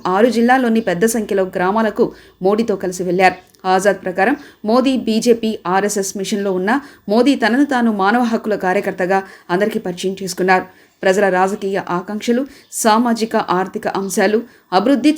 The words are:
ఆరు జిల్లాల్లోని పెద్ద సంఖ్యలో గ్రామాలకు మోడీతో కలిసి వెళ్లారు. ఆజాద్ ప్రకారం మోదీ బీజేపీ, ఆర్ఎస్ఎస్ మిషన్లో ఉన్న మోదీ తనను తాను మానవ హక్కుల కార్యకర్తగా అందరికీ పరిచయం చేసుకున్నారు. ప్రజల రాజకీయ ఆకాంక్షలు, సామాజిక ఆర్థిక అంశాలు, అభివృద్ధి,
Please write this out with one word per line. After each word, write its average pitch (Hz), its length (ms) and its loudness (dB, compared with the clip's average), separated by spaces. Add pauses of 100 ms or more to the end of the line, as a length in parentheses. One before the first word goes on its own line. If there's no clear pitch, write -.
ఆరు 202 220 4
జిల్లాల్లోని 233 520 2
పెద్ద 180 240 0
సంఖ్యలో 208 380 0
గ్రామాలకు 202 680 0 (300)
మోడీతో 214 340 2
కలిసి 180 280 -6
వెళ్లారు. 180 640 0
ఆజాద్ 190 360 2
ప్రకారం 190 340 0 (280)
మోదీ 254 320 2
బీజేపీ, 220 680 0
ఆర్ఎస్ఎస్ 196 500 -2
మిషన్లో 202 340 -4
ఉన్న 196 300 0 (280)
మోదీ 247 260 4
తనను 240 300 2
తాను 240 280 0
మానవ 208 280 2
హక్కుల 226 340 -2
కార్యకర్తగా 190 680 -2 (260)
అందరికీ 208 300 0
పరిచయం 185 440 -6
చేసుకున్నారు. 185 420 0 (360)
ప్రజల 196 280 2
రాజకీయ 190 600 -2
ఆకాంక్షలు, 214 580 -4 (240)
సామాజిక 226 640 0
ఆర్థిక 190 520 -2
అంశాలు, 196 560 0 (300)
అభివృద్ధి, 240 440 4